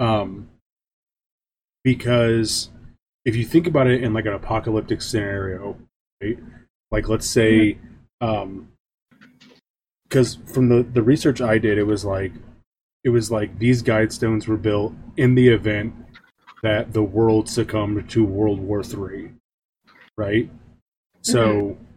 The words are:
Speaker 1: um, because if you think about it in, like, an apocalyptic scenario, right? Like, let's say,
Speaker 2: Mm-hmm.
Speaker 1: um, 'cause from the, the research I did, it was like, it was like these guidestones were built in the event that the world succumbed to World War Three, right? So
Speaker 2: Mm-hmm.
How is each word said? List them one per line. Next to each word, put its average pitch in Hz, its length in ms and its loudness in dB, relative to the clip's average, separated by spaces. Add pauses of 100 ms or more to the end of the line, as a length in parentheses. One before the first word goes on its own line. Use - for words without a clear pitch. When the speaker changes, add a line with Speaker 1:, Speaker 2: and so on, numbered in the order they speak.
Speaker 1:
um, 101 480 -2 (1300)
because 117 880 0 (560)
if 110 100 0
you 117 80 -2
think 170 220 2
about 143 200 2
it 123 160 2
in, 110 120 -2
like, 107 120 -4
an 101 60 -4
apocalyptic 107 680 -4
scenario, 98 760 -6 (460)
right? 110 160 -6 (520)
Like, 104 180 -2
let's 110 180 -2
say, 110 480 4 (480)
Speaker 2:
Mm-hmm. 120 40 -2
Speaker 1:
um, 98 420 -6 (1400)
'cause 131 360 2
from 127 220 2
the, 120 160 6
the 123 180 -2
research 135 380 2
I 113 180 2
did, 107 200 0
it 104 80 2
was 104 180 -2
like, 95 280 -4 (720)
it 127 60 0
was 113 200 2
like 104 280 -4
these 120 240 2
guidestones 110 640 0
were 110 100 0
built 104 380 -2 (220)
in 127 180 4
the 127 140 6
event 107 440 0 (680)
that 107 320 -2
the 110 80 2
world 110 460 2
succumbed 104 640 -4
to 113 140 2
World 101 360 0
War 101 220 -4
Three, 98 500 -12 (840)
right? 107 320 0 (760)
So 117 220 2
Speaker 2:
Mm-hmm. 101 400 -2 (120)